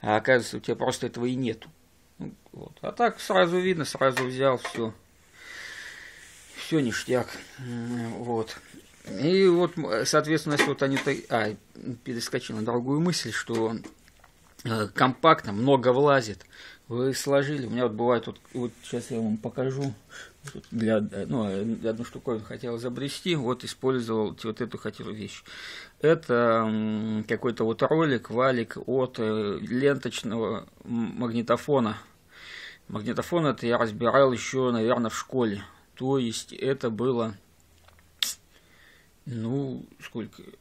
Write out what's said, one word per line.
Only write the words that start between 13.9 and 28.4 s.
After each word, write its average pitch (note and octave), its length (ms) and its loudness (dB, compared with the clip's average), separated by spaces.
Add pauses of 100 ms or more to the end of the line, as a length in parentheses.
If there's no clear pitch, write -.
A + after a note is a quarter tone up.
э, A2 300 -2
компактно, C3+ 580 4
много B2 400 4
влазит. C3 540 4 (420)
Вы B2+ 260 -2
сложили, C#3 520 0
у G#2 40 -6
меня A#2+ 140 0
вот A2+ 100 0
бывает, A#2 320 2
вот, - 120 -10 (160)
вот A#2+ 180 -4 (120)
щас A#2 260 -6
я A#2 100 -2
вам A2 180 0
покажу, C3 560 -2 (580)
тут - 180 -16
для, A2 280 2
э, G2+ 300 -2
ну, B2 200 0
э, G#2+ 400 -2
одну A2 160 -4
штуковину A#2 400 -6
хотел A#2+ 320 -8
изобрести, B2+ 600 -4
вот B2 280 -2
использовал, A2+ 800 0
вот A2 160 -4
эту A2+ 180 -6
хотел G#2+ 320 -8
вещь. G2+ 340 -10 (580)
Это, A#2+ 680 4
м, G#2+ 600 0
какой-то A#2 360 0
вот A2+ 180 0
ролик, D3 480 2
валик A#2+ 460 2 (100)